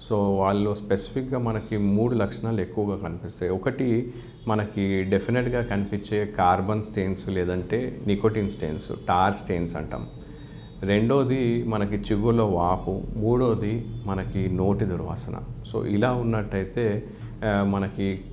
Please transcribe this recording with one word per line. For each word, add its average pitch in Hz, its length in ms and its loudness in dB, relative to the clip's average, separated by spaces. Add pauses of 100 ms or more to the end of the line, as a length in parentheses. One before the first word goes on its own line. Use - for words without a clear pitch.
So 113 60 2
వాళ్ళు 101 580 4
స్పెసిఫిక్‌గా 127 680 -2
మనకి 113 380 -2
మూడు 104 360 4
లక్షణాలు 110 480 0
ఎక్కువగా 101 360 -2
కనిపిస్తాయి. 87 540 -4
ఒకటి 123 640 0 (340)
మనకి 104 560 2
డెఫినెట్‌గా 120 580 2
కనిపించే 104 640 -2
కార్బన్ 95 580 2
స్టెయిన్స్ 95 440 -2
లేదంటే 92 800 -2
నికోటిన్ 104 420 2
స్టెయిన్స్, - 420 -6 (160)
టార్ 95 260 4
స్టెయిన్స్ 87 420 -2
అంటాం. - 320 -6 (760)
రెండోది 120 800 4
మనకి 107 320 0
చిగుర్లో 110 500 2
వాపు, 92 560 2 (140)
మూడోది 113 720 2 (180)
మనకి 95 440 -2
నోటి 98 360 2
దుర్వాసన. 85 540 -4 (320)
So 110 140 -2
ఇలా 104 260 2
ఉన్నట్టయితే, 107 960 0 (380)
ఆ, 101 180 4
మనకి 98 680 0